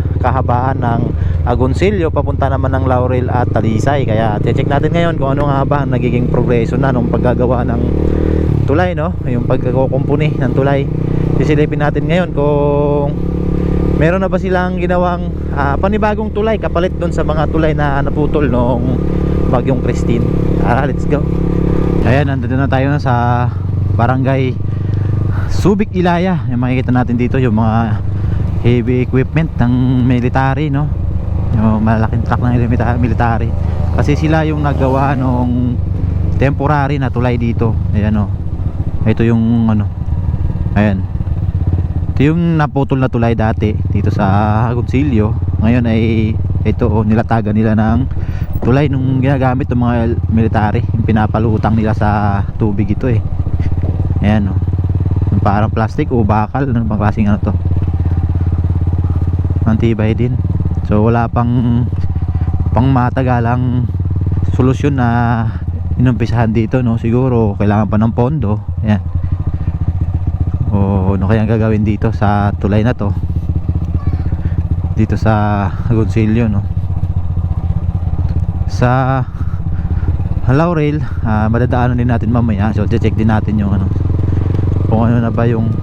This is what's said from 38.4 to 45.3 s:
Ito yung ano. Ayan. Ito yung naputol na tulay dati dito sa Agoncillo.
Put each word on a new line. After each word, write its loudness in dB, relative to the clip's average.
Ito 2
yung 2
ano. 0
Ayan. 0
Ito 4
yung 2
naputol 0
na 0
tulay 0
dati 0
dito 0
sa 2
Agoncillo. 0